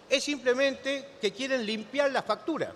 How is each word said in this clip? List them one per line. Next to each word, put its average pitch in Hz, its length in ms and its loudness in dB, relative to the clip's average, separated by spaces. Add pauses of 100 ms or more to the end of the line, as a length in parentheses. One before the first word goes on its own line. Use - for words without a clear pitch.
es 269 140 4
simplemente 269 880 0 (100)
que - 120 0
quieren 262 320 0
limpiar 226 460 0
la 240 120 0
factura 208 540 -2